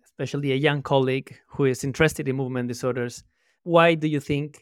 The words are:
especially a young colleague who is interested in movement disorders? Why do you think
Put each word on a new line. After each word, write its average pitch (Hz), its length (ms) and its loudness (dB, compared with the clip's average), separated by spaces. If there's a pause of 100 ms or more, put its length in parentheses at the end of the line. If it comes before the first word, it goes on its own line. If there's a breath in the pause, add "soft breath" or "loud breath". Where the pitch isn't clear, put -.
especially 143 480 -6
a 131 40 0
young 143 260 2
colleague 135 520 0 (140)
who - 160 -2
is 127 180 0
interested 143 460 0
in 131 80 -2
movement 127 320 -4
disorders? 123 560 -6 (380)
Why 170 320 6
do 156 120 -2
you 147 140 0
think 147 420 -6